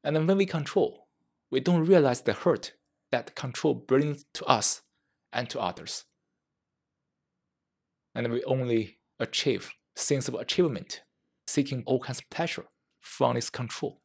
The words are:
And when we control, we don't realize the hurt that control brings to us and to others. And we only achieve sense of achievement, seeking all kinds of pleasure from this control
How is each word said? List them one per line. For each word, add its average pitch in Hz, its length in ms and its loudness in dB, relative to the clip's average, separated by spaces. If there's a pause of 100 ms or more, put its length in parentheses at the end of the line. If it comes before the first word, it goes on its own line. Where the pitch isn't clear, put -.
And 156 240 2
when 190 100 4
we 196 100 4
control, - 600 -2 (440)
we 185 100 2
don't 170 260 4
realize 147 360 6
the 107 100 2
hurt - 400 0 (400)
that 120 240 -4
control 135 380 -2
brings 143 500 0 (100)
to - 120 -10
us - 360 2 (500)
and 120 180 -4
to 127 100 -6
others. - 440 -6 (2000)
And 120 180 -2
we 120 120 -2
only 123 540 0 (200)
achieve - 540 -2 (220)
sense 135 340 -2
of 127 60 -6
achievement, - 680 -2 (440)
seeking 135 400 -2
all 127 140 2
kinds - 180 -8
of - 120 -16
pleasure - 340 -4 (360)
from 123 340 0
this 120 160 -4
control - 540 -8